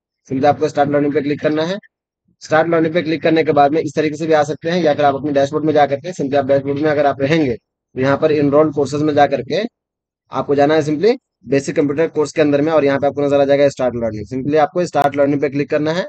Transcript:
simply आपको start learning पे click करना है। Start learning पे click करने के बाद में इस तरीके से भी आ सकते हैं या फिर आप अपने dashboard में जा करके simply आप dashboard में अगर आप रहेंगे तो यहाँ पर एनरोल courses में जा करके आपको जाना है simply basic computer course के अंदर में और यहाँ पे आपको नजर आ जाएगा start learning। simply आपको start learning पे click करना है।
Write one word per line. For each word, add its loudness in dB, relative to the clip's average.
simply -2
आपको 2
start -2
learning 0
पे 0
click -4
करना -2
है। -6
Start 0
learning 0
पे 0
click -4
करने 2
के 0
बाद 4
में 0
इस -8
तरीके -2
से -6
भी 0
आ 4
सकते -6
हैं -2
या 2
फिर 0
आप 2
अपने -6
dashboard 0
में 0
जा 4
करके -6
simply -4
आप 0
dashboard 0
में 0
अगर 0
आप -2
रहेंगे 0
तो -14
यहाँ 2
पर 2
एनरोल 2
courses -2
में 0
जा 4
करके -4
आपको -2
जाना 2
है 2
simply 0
basic -2
computer 0
course -2
के -2
अंदर 2
में 0
और 2
यहाँ 2
पे 0
आपको -2
नजर 2
आ 4
जाएगा 4
start -2
learning। -6
simply -2
आपको 0
start 0
learning 0
पे -2
click -4
करना 0
है। -4